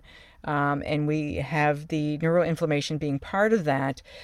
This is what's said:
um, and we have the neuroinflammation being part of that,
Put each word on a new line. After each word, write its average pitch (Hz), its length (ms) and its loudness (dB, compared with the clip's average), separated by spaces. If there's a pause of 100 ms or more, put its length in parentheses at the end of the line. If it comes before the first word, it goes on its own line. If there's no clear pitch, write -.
(440)
um, 143 420 0
and 147 220 0
we 151 280 -2
have 147 520 0
the 151 320 -2
neuroinflammation 160 800 0
being 139 200 -2
part 208 340 2
of 208 120 4
that, 135 360 0 (220)